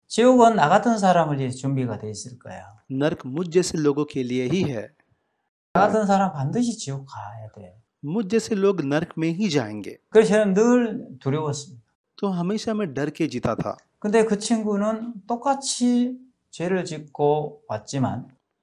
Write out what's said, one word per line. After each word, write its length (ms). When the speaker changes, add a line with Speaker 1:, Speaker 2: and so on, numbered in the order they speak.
Speaker 1:
지옥은 460
나 140
같은 280
사람을 420
위해 100
준비가 480
돼 120
있을 280
거야. 400
Speaker 2:
नरक 340
मुझ 240
जैसे 280
लोगों 280
के 180
लिए 240
ही 140
है। 340
Speaker 1:
나 80
같은 240
사람 260
반드시 460
지옥 300
가야 400
돼. 260
Speaker 2:
मुझ 220
जैसे 280
लोग 260
नरक 360
में 120
ही 200
जाएंगे। 500
Speaker 1:
그래서 200
저는 240
늘 540
두려웠습니다. 600
Speaker 2:
तो 100
हमेशा 460
मैं 200
डर 160
के 180
जीता 280
था। 220
Speaker 1:
근데 240
그 140
친구는 760
똑같이 880
죄를 320
짓고 840
왔지만 560